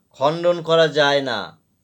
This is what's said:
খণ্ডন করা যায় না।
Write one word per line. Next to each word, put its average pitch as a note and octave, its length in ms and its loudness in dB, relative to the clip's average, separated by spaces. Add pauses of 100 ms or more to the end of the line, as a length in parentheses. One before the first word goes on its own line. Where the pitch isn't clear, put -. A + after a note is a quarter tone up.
(100)
খণ্ডন E3+ 520 -2
করা E3 260 2
যায় C#3+ 320 2
না। A2 380 -8 (260)